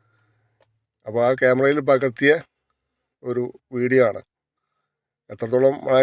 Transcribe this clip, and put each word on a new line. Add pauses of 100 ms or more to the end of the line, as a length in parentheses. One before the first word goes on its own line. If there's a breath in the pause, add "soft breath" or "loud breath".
(1080)
അപ്പോൾ
ആ (120)
ക്യാമറയിൽ (100)
പകർത്തിയ (960)
ഒരു (340)
വീഡിയോ
ആണ്. (1120)
എത്രത്തോളം, (160)
ആ,